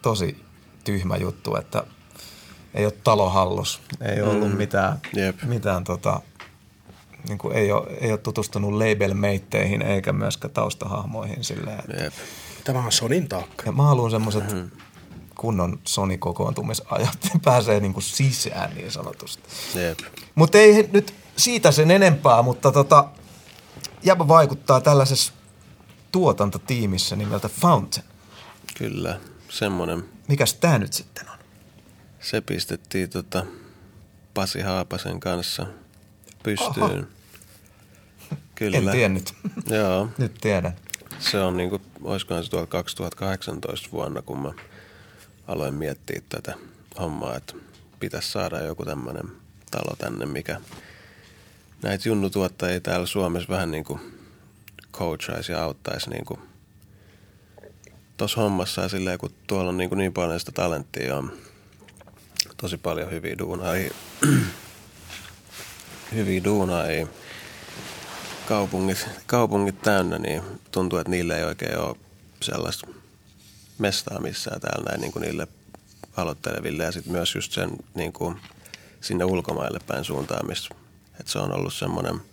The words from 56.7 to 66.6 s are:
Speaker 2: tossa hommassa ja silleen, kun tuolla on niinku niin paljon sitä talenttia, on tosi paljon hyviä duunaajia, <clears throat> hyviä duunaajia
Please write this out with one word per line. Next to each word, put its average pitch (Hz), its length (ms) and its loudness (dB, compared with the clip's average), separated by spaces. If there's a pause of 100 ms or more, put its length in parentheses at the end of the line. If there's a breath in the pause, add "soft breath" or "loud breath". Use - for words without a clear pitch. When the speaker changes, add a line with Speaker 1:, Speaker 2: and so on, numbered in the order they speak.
Speaker 2:
tossa 107 240 -2
hommassa 95 420 0
ja 92 60 -2
silleen, 92 300 -4
kun 95 120 -8 (160)
tuolla 95 220 -2
on 90 80 -2
niinku 90 180 -2
niin 95 180 0
paljon 85 280 -2
sitä - 120 -10
talenttia, 71 640 -4
on 67 160 -8 (1200 loud breath)
tosi 87 200 -8
paljon 82 340 -6
hyviä 82 280 -8
duunaajia, 90 520 -4 (320)
<clears throat> - 1900 -6
hyviä 95 300 0
duunaajia 87 600 0 (1400 loud breath)